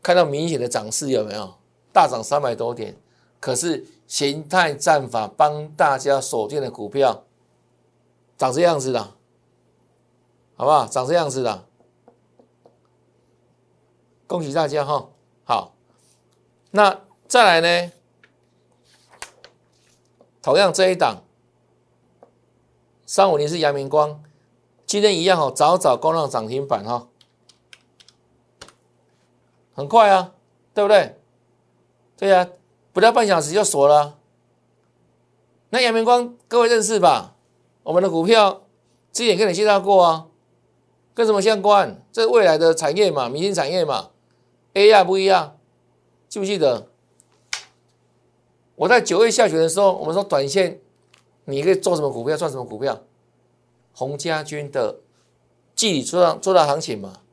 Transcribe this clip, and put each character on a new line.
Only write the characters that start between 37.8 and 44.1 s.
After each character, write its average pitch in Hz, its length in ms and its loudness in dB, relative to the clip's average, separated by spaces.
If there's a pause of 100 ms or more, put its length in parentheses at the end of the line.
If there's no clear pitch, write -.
我 - 100 -10
们 175 100 2
的 190 80 0
股 165 140 -2
票 208 440 2 (440)
之 240 140 -6
前 208 100 2
跟 202 140 0
你 175 40 -2
介 202 120 -2
绍 202 160 4
过 190 220 4
啊， 160 240 0 (880)
跟 233 100 0
什 214 80 0
么 202 80 0
相 214 180 0
关？ 190 520 0
这 226 100 -4
是 220 60 0
未 226 180 4
来 160 100 4
的 165 180 2
产 160 220 -2
业 196 140 2
嘛， 139 180 -4
明 143 140 -8
星 196 100 -2
产 147 200 -4
业 180 120 -2
嘛 131 280 -6 (600)